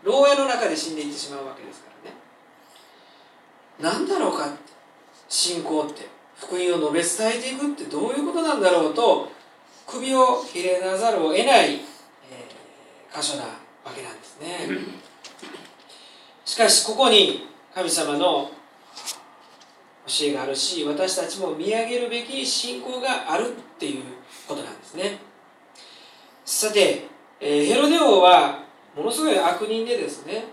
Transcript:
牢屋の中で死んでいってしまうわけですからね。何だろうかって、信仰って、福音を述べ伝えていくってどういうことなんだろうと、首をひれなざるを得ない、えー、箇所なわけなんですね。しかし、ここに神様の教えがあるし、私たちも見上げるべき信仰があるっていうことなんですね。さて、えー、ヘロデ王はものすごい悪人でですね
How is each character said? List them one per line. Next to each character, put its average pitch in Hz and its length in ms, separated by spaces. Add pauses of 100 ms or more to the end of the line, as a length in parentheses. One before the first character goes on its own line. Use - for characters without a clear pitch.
牢 269 240
屋 285 80
の 277 120
中 233 220
で 156 80
死 156 140
ん 156 60
で 151 60
い 147 80
っ - 20
て 143 60
し 143 120
ま 139 100
う 135 60
わ 131 80
け - 80
で 101 100
す - 100
か - 80 (140)
ら - 60
ね。 - 60 (1600)
何 330 300
だ 392 100
ろ - 160
う - 20
か 302 120
っ - 20
て、 285 80 (680)
信 175 340
仰 151 200
っ 143 100
て、 - 160 (300)
福 - 180
音 170 340
を - 20
述 170 260
べ 220 120
伝 240 80
え - 20
て 262 120
い 262 40
く 285 100
っ 285 100
て - 80
ど 196 240
う 254 40
い 277 40
う 294 100
こ 339 60
と 330 100
な 311 120
ん 220 60
だ 185 100
ろ 160 200
う - 40
と、 - 340 (580)
首 262 280
を 262 300
ひ 175 180
れ 185 180
な 190 140
ざ 220 180
る 170 120
を 156 80
得 214 140
な 262 180
い、 - 120
え - 40 (1300)
ー、 156 80
箇 147 80
所 143 120
な 123 60
わ 113 60 (460)
け 135 60
な - 100
ん - 60
で - 40
す - 160
ね。 151 300 (1800)
し - 120
か 220 120
し、 - 180
こ 220 80
こ 262 140
に 208 400 (260)
神 180 140
様 147 300
の 170 320 (1600)
教 147 200
え 143 80
が 135 80
あ 131 40
る 135 80
し、 156 300
私 185 320
た 180 100
ち 196 120
も 165 160
見 185 180
上 226 140
げ 240 140
る 233 100
べ 233 120
き 269 220
信 247 380
仰 254 180
が 247 320
あ 175 60
る 233 100
っ - 20 (280)
て 156 80
い 135 120
う 131 60 (420)
こ 147 80
と 143 80
な 113 80
ん 107 80
で - 60
す - 100
ね。 196 260 (1200)
さ - 260
て、 202 340 (360)
え 147 220
ー、 - 40
ヘ 214 80
ロ 285 140
デ 330 100
王 226 220
は 180 440 (300)
も - 100
の 226 60
す 311 140
ご 302 80
い 190 60
悪 190 240
人 226 240
で 240 100
で 160 100
す - 200
ね 220 260